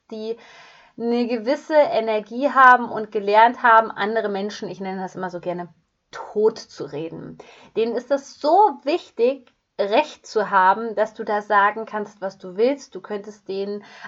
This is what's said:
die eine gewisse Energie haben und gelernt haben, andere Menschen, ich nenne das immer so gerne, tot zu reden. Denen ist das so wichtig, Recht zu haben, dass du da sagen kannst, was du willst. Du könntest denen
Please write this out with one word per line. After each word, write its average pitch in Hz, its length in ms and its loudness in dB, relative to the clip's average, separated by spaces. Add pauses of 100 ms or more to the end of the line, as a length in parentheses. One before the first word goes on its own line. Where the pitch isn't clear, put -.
(120)
die 220 260 -10 (640)
eine 240 280 -2
gewisse 254 480 -4
Energie 226 760 2
haben 254 400 6
und 214 220 -8
gelernt 214 500 2
haben, 226 280 6
andere 214 380 -4
Menschen, 202 400 -8
ich 190 120 -12
nenne 190 200 -8
das 185 140 -10
immer 185 160 -8
so 175 100 -12
gerne, 175 320 -8 (380)
tot - 480 -2
zu - 260 -14
reden. 156 540 -12 (380)
Denen 220 180 0
ist 254 160 -8
das - 300 -4
so 320 420 4
wichtig, 277 680 -4 (280)
Recht 220 460 -2
zu 196 240 -4
haben, 202 460 2
dass 214 180 -2
du 220 100 -12
da 214 160 -2
sagen 208 460 0
kannst, 208 340 -10
was - 160 -8
du 185 200 -16
willst. 254 400 -2
Du 185 40 -12
könntest 208 460 -12
denen 202 380 -8 (240)